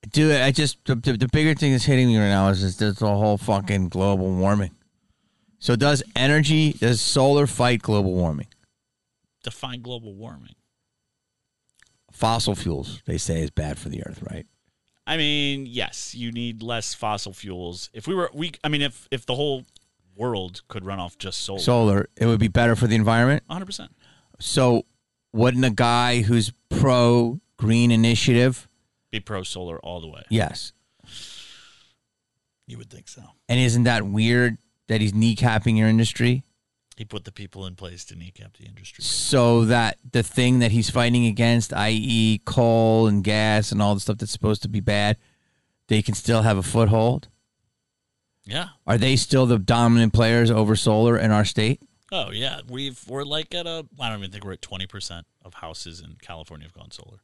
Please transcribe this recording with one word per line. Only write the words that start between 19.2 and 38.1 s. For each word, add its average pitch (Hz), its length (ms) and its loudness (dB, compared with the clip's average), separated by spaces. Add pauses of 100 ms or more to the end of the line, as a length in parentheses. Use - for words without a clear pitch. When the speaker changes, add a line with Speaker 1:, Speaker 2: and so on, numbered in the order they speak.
Speaker 2:
the 127 120 -4
whole 135 280 -4 (520)
world 101 520 -8
could 95 160 -14
run 95 140 -8
off 87 200 -12
just - 240 -10
solar. 98 180 -8
Speaker 1:
Solar, 107 560 2
it 113 100 0
would 113 140 2
be 110 80 2
better 117 260 2
for 117 120 0
the 110 100 2
environment? 113 520 2
Speaker 2:
A - 40 -12
hundred 180 140 -10
percent. - 280 -16 (460)
Speaker 1:
So 123 440 2 (480)
wouldn't 123 320 2
a 127 60 2
guy 120 520 2
who's 113 300 0 (180)
pro 120 680 4 (160)
green 117 340 2
initiative 117 800 2 (440)
Speaker 2:
Be 110 80 -8
pro 95 240 -10
solar 90 360 -10
all 87 200 -12
the 82 80 -16
way? 73 200 -20
Speaker 1:
Yes. - 440 -4 (1900)
Speaker 2:
You 120 120 -18
would 113 120 -20
think 180 180 -20
so. - 140 -20 (260)
Speaker 1:
And 123 120 0
isn't 120 240 2
that 113 200 2
weird 113 540 2 (300)
that 110 120 0
he's 104 120 0
kneecapping 110 680 2
your 110 100 4
industry? 120 540 2 (540)
Speaker 2:
He 110 80 -16
put 104 220 -14
the - 60 -20
people 98 340 -16
in 92 80 -14
place 90 320 -18
to - 100 -20